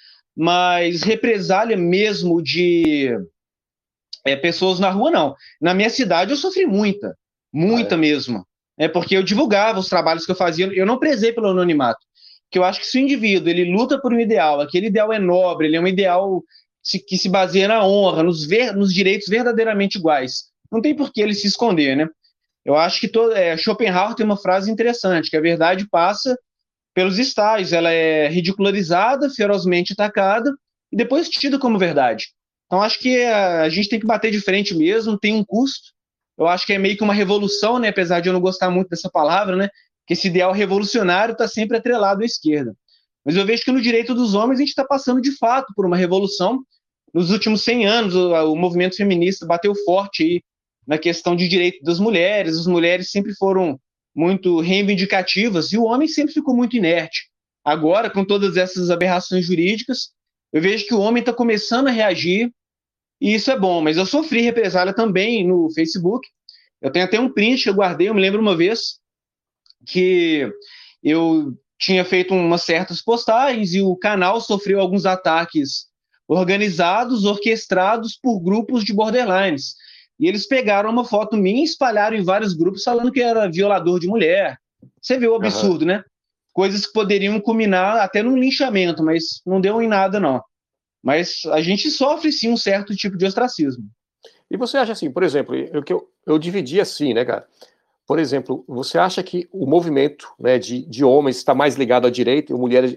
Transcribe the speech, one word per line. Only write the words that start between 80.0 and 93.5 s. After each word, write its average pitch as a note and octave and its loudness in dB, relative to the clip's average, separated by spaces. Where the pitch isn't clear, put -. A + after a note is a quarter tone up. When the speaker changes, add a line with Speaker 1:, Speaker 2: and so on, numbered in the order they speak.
Speaker 1:
E D#3+ 2
eles G3+ -2
pegaram G#3+ 0
uma A#3+ 0
foto G#3+ -2
minha G#3 2
e E4 0
espalharam A3 0
em G3+ -2
vários F#3+ 0
grupos F3+ -2
falando A#3+ 0
que C4 0
era A3+ 0
violador F3+ 0
de E3+ -4
mulher. F3+ 0
Você B3+ -2
vê A#3+ 0
o A3+ 4
Speaker 2:
Aham. G#3+ 0
Speaker 1:
absurdo, G3 0
né? F#3+ 0
Coisas G3 0
que - -12
poderiam G3+ 0
culminar G#3+ 2
até G3+ 0
num B3+ 2
linchamento, G#3 0
mas D#3+ -2
não F#3+ 0
deu G#3 0
em A3+ 0
nada, G3 0
não. C3+ 0
Mas D#3+ -2
a D#3+ 0
gente G3 -2
sofre, D4+ 0
sim, - -2
um A#3+ 0
certo G3+ -2
tipo G3 -6
de F3+ 0
ostracismo. D#3+ -2